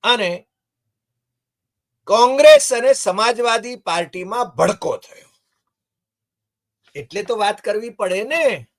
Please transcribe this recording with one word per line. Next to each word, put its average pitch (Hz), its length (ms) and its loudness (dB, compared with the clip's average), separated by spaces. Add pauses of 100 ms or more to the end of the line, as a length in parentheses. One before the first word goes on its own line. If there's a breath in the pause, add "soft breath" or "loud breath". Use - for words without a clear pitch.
અને 214 280 -2 (1800)
કોંગ્રેસ 269 640 6
અને 254 220 2
સમાજવાદી 226 920 -4
પાર્ટીમાં 185 720 -6
ભડકો - 420 -2
થયો. - 340 -20 (1600)
એટલે 143 280 -12
તો 233 120 -6
વાત 208 260 -2
કરવી 214 360 -6
પડે 190 260 -4
ને. 311 200 -4 (340)